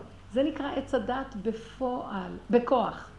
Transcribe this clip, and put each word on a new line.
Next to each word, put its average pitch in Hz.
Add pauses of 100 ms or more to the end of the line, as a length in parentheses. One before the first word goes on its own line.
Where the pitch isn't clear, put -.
(320)
זה 254
נקרא 285
עץ 269
הדעת 254
בפועל, 208 (180)
בכוח, 240